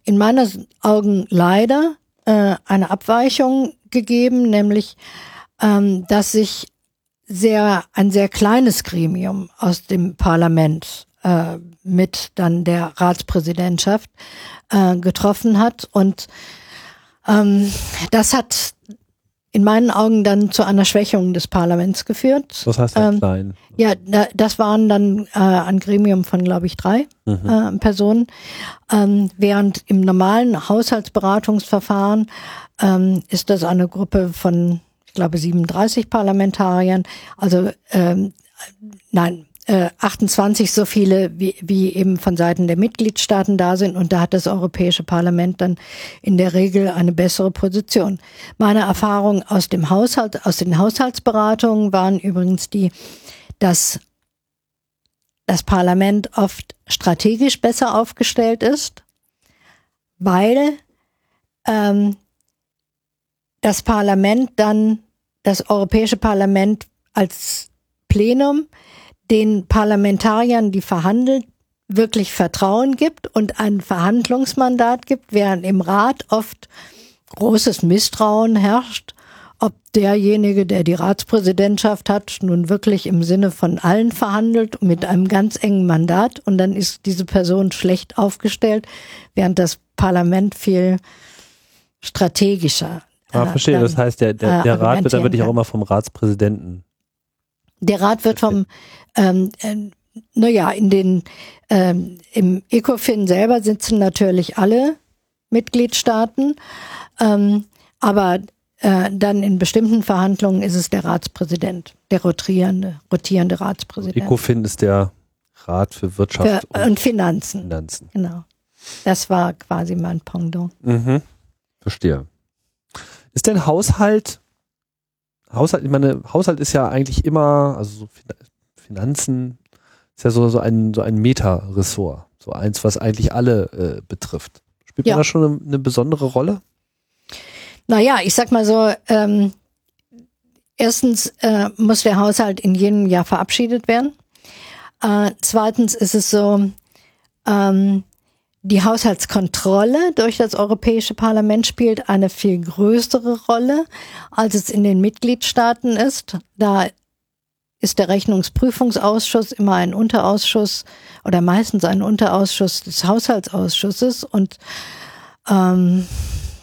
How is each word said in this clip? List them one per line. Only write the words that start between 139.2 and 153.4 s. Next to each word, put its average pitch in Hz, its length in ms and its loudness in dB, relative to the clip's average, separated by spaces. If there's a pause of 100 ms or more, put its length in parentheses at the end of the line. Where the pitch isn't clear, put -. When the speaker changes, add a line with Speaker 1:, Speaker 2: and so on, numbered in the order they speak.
Speaker 1:
erstens, 233 640 0
äh, 208 360 0
muss 220 260 0
der 202 160 2
Haushalt 202 420 0
in 190 140 2
jedem 202 320 2
Jahr 180 180 2
verabschiedet 226 640 -2
werden. 247 240 0 (880)
Äh, 208 380 0
zweitens 220 540 0
ist 196 200 -2
es 208 160 0
so, 202 400 2 (760)
ähm, 196 580 2 (580)
die 190 200 2
Haushaltskontrolle 220 1300 0
durch 226 220 0
das 226 180 0
Europäische 220 580 0
Parlament 220 540 0
spielt 233 400 -2
eine 190 220 2
viel 185 300 -2
größere 226 880 -2